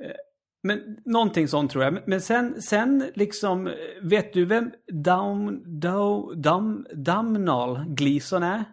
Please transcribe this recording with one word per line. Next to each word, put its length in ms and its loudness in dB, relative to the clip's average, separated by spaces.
men 420 -6
någonting 440 2
sånt 220 0
tror 140 2
jag. 100 2
Men, 120 -6
men 140 0
sen, 420 0
sen 520 2
liksom, 600 -2
vet 300 2
du 120 4
vem 280 2
Dam-, 760 0
Dam-, 680 -2
Dam-, 580 0
Damnall 960 0
Gleeson 540 0
är? 300 -2